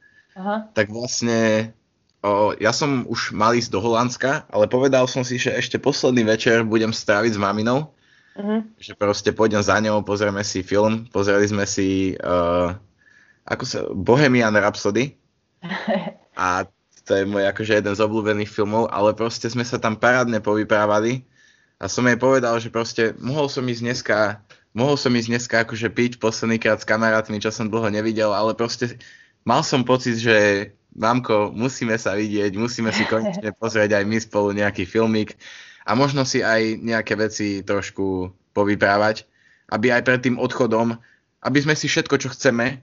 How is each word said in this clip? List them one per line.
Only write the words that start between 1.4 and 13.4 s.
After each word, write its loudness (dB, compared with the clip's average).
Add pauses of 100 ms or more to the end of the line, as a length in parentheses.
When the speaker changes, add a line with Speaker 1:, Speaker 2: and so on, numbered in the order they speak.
Speaker 2:
o, 0
ja 2
som -2
už -6
mal 2
ísť 0
do -2
Holandska, -2
ale 2
povedal 2
som -2
si, -4
že -2
ešte -2
posledný 2
večer 4
budem 2
stráviť 0
s -4
maminou, 0 (400)
Speaker 1:
Mhm. -4
Speaker 2:
že -18
proste 0
pôjdem 2
za 2
ňou, 0
pozrieme -2
si -6
film, 0
pozreli 2
sme 0
si, 0
e, -2 (1120)